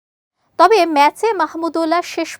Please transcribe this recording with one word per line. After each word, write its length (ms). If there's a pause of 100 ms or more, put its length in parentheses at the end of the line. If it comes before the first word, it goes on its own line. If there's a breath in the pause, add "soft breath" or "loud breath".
(600)
তবে 200 (160)
ম্যাচে 320 (140)
মাহমুদউল্লাহ 600 (120)
শেষ 260